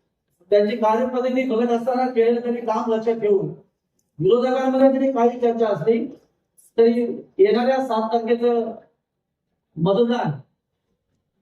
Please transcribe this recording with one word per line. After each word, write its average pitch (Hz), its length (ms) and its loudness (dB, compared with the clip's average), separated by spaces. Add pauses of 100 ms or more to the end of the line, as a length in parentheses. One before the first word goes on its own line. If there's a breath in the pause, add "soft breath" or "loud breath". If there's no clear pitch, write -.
(500)
त्यांची 208 260 2
कार्यपद्धती 254 680 -2
बघत 233 280 -2
असताना 247 340 -2
केलेलं 233 340 0
त्यांनी 240 220 -4
काम 226 300 -4
लक्षात 220 280 -2
ठेवून, 190 280 0 (720)
विरोधकांमध्ये 262 720 2
जरी 269 200 0
काही 240 280 0
चर्चा 233 280 0
असली 214 360 0 (720)
तरी 233 240 4 (360)
येणाऱ्या 233 400 4
सात 220 340 -2
तारखेचं 233 580 0 (1080)
मतदान 202 540 0 (1120)